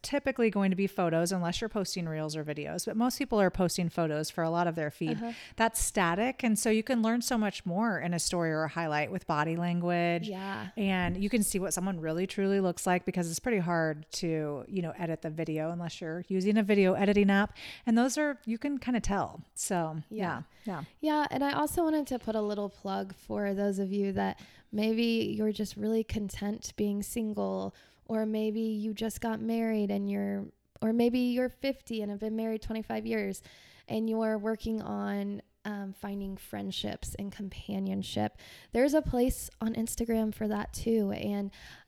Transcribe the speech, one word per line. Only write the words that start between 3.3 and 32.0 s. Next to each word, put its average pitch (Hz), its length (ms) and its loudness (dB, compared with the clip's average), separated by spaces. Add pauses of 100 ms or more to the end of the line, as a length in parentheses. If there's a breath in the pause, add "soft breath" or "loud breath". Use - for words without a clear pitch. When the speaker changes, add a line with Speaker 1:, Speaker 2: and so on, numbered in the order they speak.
Speaker 1:
are 185 100 6
posting 175 380 2
photos 156 420 0
for 170 120 -2
a 165 80 2
lot 175 160 2
of 165 80 0
their 151 160 -2
feed. 160 220 -4
Speaker 2:
Uh-huh. 233 180 -4 (240 loud breath)
Speaker 1:
That's 226 260 2
static. 196 600 2
And 220 160 4
so 226 120 2
you 220 120 4
can 240 200 2
learn 233 200 2
so 240 160 0
much 208 260 0
more 185 360 0
in 175 140 0
a 170 40 0
story 170 320 2
or 156 140 2
a 160 40 0
highlight 151 440 0
with 185 160 -6
body 156 260 2
language. 175 760 2
Speaker 2:
Yeah. 190 480 -6
Speaker 1:
And 185 460 2
you 202 80 0
can 214 140 2
see 196 160 0
what 190 120 -2
someone 185 280 -2
really 160 260 -2
truly 196 320 2
looks 180 260 0
like, 180 200 2
because 175 260 -2
it's 165 80 -4
pretty 226 220 0
hard 160 540 0
to, 151 520 -2
you 190 160 -4
know, 160 160 -4
edit 165 240 -4
the 160 80 -6
video 156 400 -2
unless 175 300 -6
you're 170 260 -6
using 196 320 4
a 214 60 4
video 196 300 6
editing 202 360 6
app. 202 260 4 (300 loud breath)
And 226 100 6
those 254 220 4
are, 294 260 0
you 226 140 -2
can 294 200 -2
kinda 240 200 0
tell. 196 420 0 (140)
So, 160 440 0 (120)
Speaker 2:
Yeah. 180 320 -2 (220 soft breath)
Speaker 1:
yeah. 175 180 -4
Yeah. - 0 - (180)
Speaker 2:
Yeah. 302 300 2
And 262 140 0
I 285 80 2
also 302 320 2
wanted 311 240 2
to 247 100 -2
put 220 160 -4
a 220 80 0
little 208 260 -2
plug 196 460 -6
for 208 400 -2
those 196 240 0
of 196 140 0
you 202 220 0
that 196 260 -2 (340 loud breath)
maybe 220 280 2 (340)
you're 214 160 0
just 202 240 -4
really 220 260 0
content 208 760 -6
being 208 260 0
single, 196 720 -4 (320 soft breath)
or 220 180 0
maybe 214 360 0
you 214 340 -2
just 220 260 -4
got 220 180 -2
married 220 520 0
and 202 200 -2
you're, 202 360 -2 (340)
or 220 140 2
maybe 240 240 4
you're 247 320 2
fifty 254 500 -4